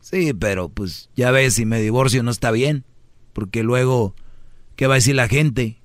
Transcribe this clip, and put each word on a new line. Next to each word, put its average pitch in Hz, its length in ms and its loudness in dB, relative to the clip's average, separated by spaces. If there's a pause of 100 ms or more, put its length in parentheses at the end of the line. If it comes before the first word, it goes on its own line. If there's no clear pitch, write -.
Sí, 175 320 -2
pero 92 360 -2
pues 92 480 -10
ya 120 140 2
ves, 131 240 4
si 117 120 0
me 113 140 0
divorcio 120 420 2
no 120 80 -2
está 120 200 -2
bien, 131 340 0 (480)
porque 107 300 -6
luego, 123 520 0 (600)
¿qué 131 100 0
va 135 80 4
a 131 40 4
decir 131 180 4
la 123 120 2
gente? 127 560 0